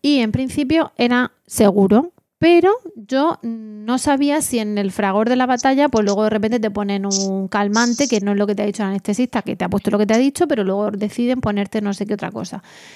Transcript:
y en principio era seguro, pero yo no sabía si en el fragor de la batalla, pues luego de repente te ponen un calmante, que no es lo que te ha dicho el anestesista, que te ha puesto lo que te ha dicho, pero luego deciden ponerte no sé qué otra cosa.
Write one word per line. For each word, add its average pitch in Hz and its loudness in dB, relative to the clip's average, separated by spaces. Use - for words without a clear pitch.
y 285 2
en 220 0
principio 269 0
era 247 2
seguro, 208 4
pero 339 6
yo 262 -2
no 220 -6
sabía 285 2
si 247 -2
en 208 -2
el 196 0
fragor 208 0
de 254 2
la 254 2
batalla, 269 2
pues 220 2
luego 202 0
de 214 2
repente 220 0
te 214 -2
ponen 202 -4
un 196 -2
calmante, 226 0
que 214 0
no 202 -2
es 202 0
lo 208 0
que 208 -2
te 208 -4
ha - -2
dicho 208 -6
el 190 -2
anestesista, 208 -2
que 202 -6
te 180 -4
ha 175 -4
puesto 202 -2
lo 202 0
que 208 2
te 214 0
ha 226 4
dicho, 277 2
pero 247 0
luego 202 -2
deciden 240 -4
ponerte 202 -2
no 202 -4
sé 196 -6
qué 214 -4
otra 202 -6
cosa. 196 -10